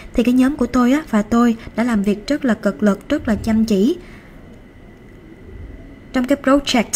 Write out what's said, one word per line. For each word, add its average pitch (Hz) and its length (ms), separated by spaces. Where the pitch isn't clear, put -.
thì 247 100
cái 247 100
nhóm 254 220
của 247 100
tôi 240 260
á, 294 180
và 208 120
tôi 233 340
đã 220 80
làm 233 200
việc 208 240
rất 285 180
là 240 80
cực 202 300
lực, 202 260
rất - 180
là 214 80
chăm 220 300
chỉ 220 320
trong 254 120
cái 277 180
project, 269 400